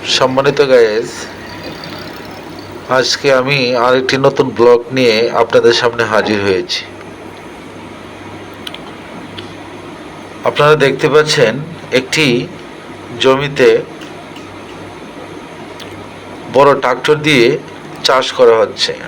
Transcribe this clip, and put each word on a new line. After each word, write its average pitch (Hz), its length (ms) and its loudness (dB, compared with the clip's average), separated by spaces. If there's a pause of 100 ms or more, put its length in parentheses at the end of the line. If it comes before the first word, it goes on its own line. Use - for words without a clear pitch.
সম্মানিত 139 640 2
গায়েস, 117 580 2 (1600)
আজকে 131 440 2
আমি 127 440 2
আরেকটি 131 400 2
নতুন 135 340 2
ব্লগ 117 420 6
নিয়ে 120 380 2
আপনাদের 117 420 4
সামনে 120 320 0
হাজির 104 380 0
হয়েছি। 92 420 -2 (3500)
আপনারা 147 300 4
দেখতে 143 340 2
পাচ্ছেন, 147 520 4 (320)
একটি 131 540 0 (760)
জমিতে 131 600 4 (2750)
বড় 139 280 6
ট্রাক্টর 135 340 2
দিয়ে 147 440 4 (460)
চাষ 131 280 2
করা 117 240 6
হচ্ছে। 98 380 0 (140)